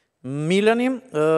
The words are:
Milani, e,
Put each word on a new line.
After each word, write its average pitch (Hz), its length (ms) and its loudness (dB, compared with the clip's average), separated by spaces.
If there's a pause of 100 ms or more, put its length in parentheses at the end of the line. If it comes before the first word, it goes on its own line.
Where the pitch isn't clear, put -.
(520)
Milani, 226 400 2
e, 156 340 -4 (120)